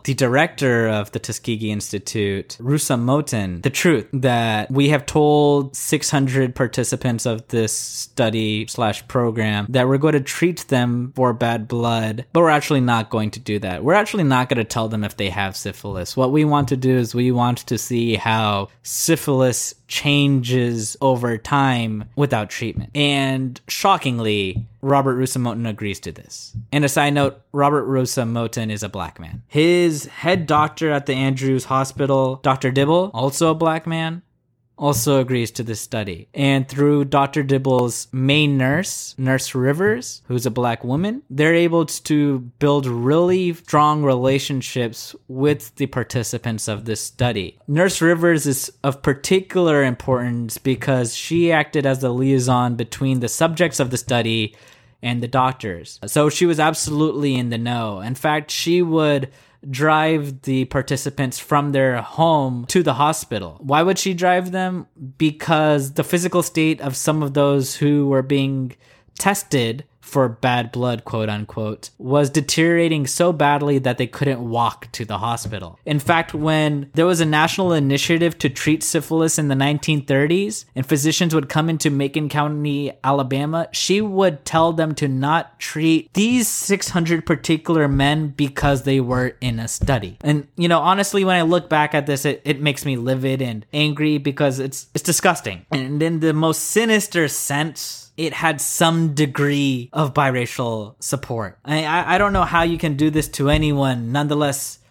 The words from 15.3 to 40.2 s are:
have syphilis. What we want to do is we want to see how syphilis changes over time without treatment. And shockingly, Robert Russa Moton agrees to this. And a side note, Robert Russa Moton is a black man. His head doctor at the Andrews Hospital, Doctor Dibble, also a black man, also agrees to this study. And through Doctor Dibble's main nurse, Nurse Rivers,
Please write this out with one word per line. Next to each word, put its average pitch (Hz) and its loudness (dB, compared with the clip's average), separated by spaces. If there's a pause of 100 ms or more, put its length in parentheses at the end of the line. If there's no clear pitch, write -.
have 98 -4
syphilis. 95 -8
What 131 2
we 151 4
want 147 2
to 139 0
do 131 2
is 123 0
we 123 2
want 120 0
to - -4
see 117 -2
how 104 0 (140)
syphilis 131 0 (140)
changes 127 0
over 120 0
time 120 0 (120)
without 123 0
treatment. 110 -6
And 135 0
shockingly, 113 0 (140)
Robert 135 2
Russa 131 -2
Moton 117 -4
agrees 104 -6
to 85 -10
this. - -16 (160)
And 147 2
a 139 2
side 143 2
note, 143 0 (100)
Robert 143 2
Russa 127 0
Moton 117 -4
is 104 -6
a 101 -6
black 90 -10
man. 85 -14
His 165 2
head 175 -2
doctor 151 2
at 143 -2
the 135 0
Andrews 135 0
Hospital, 135 0
Doctor 131 2
Dibble, 151 2
also 139 0
a 160 2
black 160 -2
man, 165 -4 (560)
also 143 2
agrees 123 0
to - -8
this 110 -6
study. 101 -8
And 139 2
through 143 2
Doctor 139 0
Dibble's 131 0
main 143 2
nurse, 139 -2
Nurse 131 -2
Rivers, 175 0